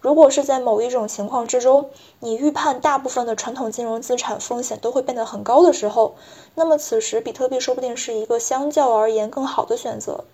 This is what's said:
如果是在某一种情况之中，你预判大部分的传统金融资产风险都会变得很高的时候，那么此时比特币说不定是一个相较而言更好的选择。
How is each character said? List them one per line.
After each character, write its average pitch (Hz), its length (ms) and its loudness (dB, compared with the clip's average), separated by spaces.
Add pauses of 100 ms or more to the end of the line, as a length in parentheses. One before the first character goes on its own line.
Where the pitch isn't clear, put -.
如 277 140 2
果 302 160 10
是 285 140 0
在 269 160 0
某 226 200 0
一 240 80 -2
种 240 200 -4
情 208 180 -8
况 240 220 -4
之 254 120 0
中， 269 300 4 (300)
你 226 160 -4
预 285 160 0
判 285 280 -2
大 285 180 2
部 262 100 -6
分 247 180 -2
的 226 80 -2
传 226 180 -8
统 233 200 -6
金 240 120 -8
融 226 160 -6
资 247 140 -2
产 233 240 -6
风 240 240 -6
险 226 160 -8
都 233 140 -4
会 254 100 0
变 262 140 -4
得 226 100 -4
很 208 160 -10
高 240 220 6
的 320 80 8
时 - 160 -2
候， 214 260 2 (400)
那 320 100 0
么 311 140 2
此 226 220 -2
时 220 200 -4
比 226 120 -8
特 254 160 -4
币 262 100 -2
说 254 160 -2
不 254 60 -6
定 247 160 -6
是 233 180 -8
一 220 100 -4
个 233 140 -2
相 269 320 -2
较 285 220 2
而 220 180 2
言 220 180 -2
更 262 160 -6
好 - 200 -2
的 240 120 -2
选 226 220 -8
择。 - 240 -8 (120)